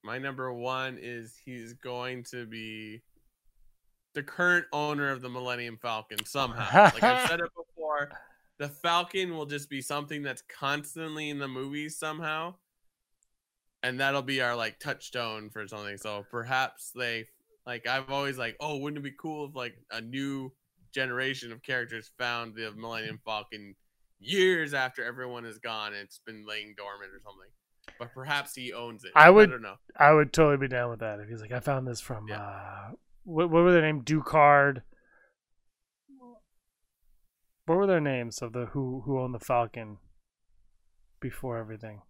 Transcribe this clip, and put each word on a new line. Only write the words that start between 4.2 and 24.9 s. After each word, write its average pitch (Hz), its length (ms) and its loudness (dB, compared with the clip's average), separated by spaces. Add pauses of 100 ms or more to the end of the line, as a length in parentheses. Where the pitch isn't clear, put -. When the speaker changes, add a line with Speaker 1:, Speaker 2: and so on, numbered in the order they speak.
Speaker 1:
current 175 500 2
owner 147 380 -2
of 131 100 -4
the 127 80 -12
Millennium 123 520 -6
Falcon 110 440 -6
somehow. 131 680 6
Speaker 2:
<laughs> - 40 -6
Speaker 1:
Like - 80 0
I've 247 260 4
said 170 120 0
it 170 140 -6
before, 151 560 -6 (480)
the 143 100 -6
Falcon 170 680 -2
will 151 100 -6
just 143 220 -8
be 135 140 -8
something 147 400 -6
that's 131 260 -8
constantly 151 840 -6
in 143 80 -6
the 139 100 -6
movies 139 500 -8
somehow. 160 560 -6 (1300)
And 127 180 -4
that'll 139 220 0
be 131 200 -2
our, 120 140 0
like, 113 220 -6
touchstone 113 720 -8
for 107 160 -10
something. 101 300 -10
So 104 340 -10
perhaps 127 640 -4
they, 117 340 -6 (380)
like, 120 200 -10
I've 135 240 -4
always, 139 260 -2
like, 117 240 -8
"Oh, 147 160 -6
wouldn't 147 220 -6
it 139 120 -10
be 139 80 -20
cool 151 300 -10
if, 151 60 -18
like, 120 220 -10 (140)
a 113 120 -8
new 135 500 -8 (400)
generation 131 600 -4
of 113 100 -18
characters 117 560 -6
found 117 360 -6
the 110 220 -10
Millennium 110 480 -10
Falcon 107 500 -10 (440)
years 165 560 2
after 127 300 -2